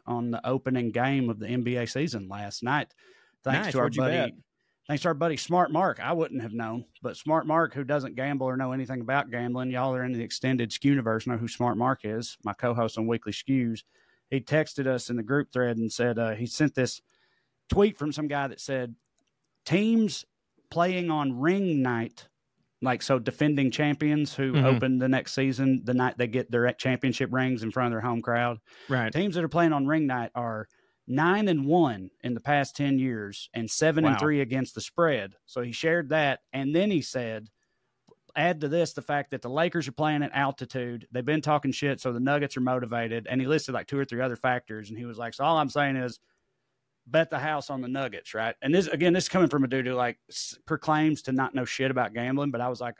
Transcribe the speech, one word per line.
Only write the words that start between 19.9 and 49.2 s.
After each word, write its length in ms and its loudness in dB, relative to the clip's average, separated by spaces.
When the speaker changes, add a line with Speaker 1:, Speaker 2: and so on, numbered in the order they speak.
Speaker 1:
playing 400 0
on 300 0
ring 400 2
night," 480 -2
like, 180 0
so 180 2
defending 520 2
champions 640 0
who 180 -2
Speaker 2:
Mm-hmm. 140 4
Speaker 1:
open 320 4
the 100 2
next 240 0
season, 520 2
the 100 0
night 240 2
they 80 2
get 240 -2
their 240 2
championship 580 0
rings 300 0
in 80 -4
front 160 0
of 60 0
their 140 -2
home 140 -2
crowd. 380 0
Speaker 2:
Right. 200 0
Speaker 1:
Teams 240 0
that 100 0
are 40 0
playing 240 4
on 140 2
ring 200 2
night 280 -4
are 340 -6
nine 420 2
and 160 2
one 460 2
in 120 -2
the 60 -6
past 360 0
ten 220 2
years 560 -4
and 160 -4
seven 340 4
and 140 4
three 180 2
Speaker 2:
Wow. 60 2
Speaker 1:
against 320 -4
the 80 -8
spread. 540 0
So 160 -6
he 100 -6
shared 380 0
that. 300 2
And 240 0
then 140 4
he 100 2
said, 480 -6
add 240 2
to 80 -2
this 240 2
the 100 -10
fact 300 -4
that 100 -4
the 80 -6
Lakers 380 0
are 40 -6
playing 300 0
at 100 -4
altitude. 800 -4
They've 140 -4
been 160 0
talking 320 0
shit, 260 -2
so 140 -4
the 80 -4
Nuggets 360 0
are 40 -2
motivated. 680 -2
And 120 0
he 80 -2
listed, 260 0
like, 140 -6
two 100 -4
or 60 0
three 160 -6
other 160 -2
factors. 540 -4
And 80 -12
he 80 -10
was 120 -12
like, 160 -8
"So 100 -4
all 140 4
I'm 120 0
saying 260 0
is 240 -6
bet 240 2
the 80 -2
house 320 -4
on 100 -4
the 80 -6
Nuggets," 460 -6
right? 280 -2
And 100 2
this, 140 6
again, 260 2
this 120 2